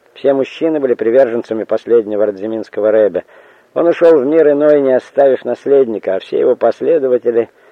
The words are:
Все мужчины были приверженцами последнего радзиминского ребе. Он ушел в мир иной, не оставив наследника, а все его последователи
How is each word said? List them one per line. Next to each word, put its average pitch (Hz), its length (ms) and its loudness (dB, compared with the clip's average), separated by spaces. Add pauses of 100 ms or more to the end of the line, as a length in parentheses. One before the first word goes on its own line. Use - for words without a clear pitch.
(140)
Все 139 200 0
мужчины 151 460 -4
были 127 140 0
приверженцами 113 720 -2
последнего 107 600 -2
радзиминского 104 640 -6
ребе. 101 340 0 (480)
Он 165 140 -2
ушел 165 300 4
в 127 80 0
мир 151 240 2
иной, 147 300 2
не 131 160 0
оставив 131 480 0
наследника, 120 720 -2
а 95 40 -6
все - 200 -6
его 131 160 0
последователи 120 920 -2 (220)